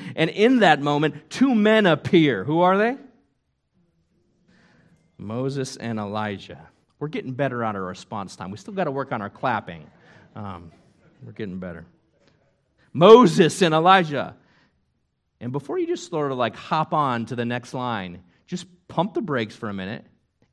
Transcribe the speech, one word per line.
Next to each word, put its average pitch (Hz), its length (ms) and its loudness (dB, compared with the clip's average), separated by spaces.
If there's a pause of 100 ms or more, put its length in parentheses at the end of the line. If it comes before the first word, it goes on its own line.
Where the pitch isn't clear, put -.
(180)
and 160 120 2
in 240 300 4
that 165 220 4
moment, 147 480 -2
two 262 260 0
men 214 300 4
appear. 147 580 2
Who 151 160 -2
are 180 180 4
they? 233 200 0 (2250)
Moses 127 600 -6
and 113 200 -8
Elijah. 104 680 -8 (320)
We're 147 80 -8
getting 131 240 -10
better 123 320 -4
at 110 120 -4
our 95 80 -8
response 92 520 -10
time. 95 160 -12
We 104 60 -14
still - 160 -18
gotta 180 180 -4
work 135 220 -6
on 117 80 -6
our 101 80 -8
clapping. 101 600 -6 (460)
Um, 90 380 -16 (500)
we're 117 80 -20
getting 95 280 -12
better. 87 260 -14 (1080)
Moses 175 720 8
and 165 120 2
Elijah. 160 600 2 (1040)
And 123 140 -10
before 285 260 -6
you 339 80 -4
just 349 220 -8
sort 147 240 -4
of, 127 40 -6
like, 113 200 -2
hop - 360 -4
on 127 340 0
to 131 100 -8
the 120 80 -4
next 120 280 -8
line, 107 500 -8 (220)
just - 200 -12 (240)
pump 175 240 -2
the 339 80 -4
brakes 131 340 -4
for 113 140 -10
a 101 40 -8
minute 98 320 -10 (480)